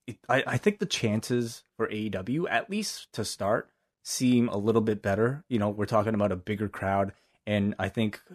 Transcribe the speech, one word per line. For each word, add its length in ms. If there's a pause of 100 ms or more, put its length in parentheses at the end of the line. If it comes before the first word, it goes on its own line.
it, 120 (100)
I, 180
I 100
think 220
the 80
chances 800 (120)
for 140
A 40
E 160
W, 360
at 240
least 440
to 100
start, 460 (340)
seem 440
a 80
little 240
bit 220
better. 460
You 100
know, 120
we're 160
talking 280
about 180
a 40
bigger 320
crowd. 440 (340)
And 320
I 100
think, 320 (140)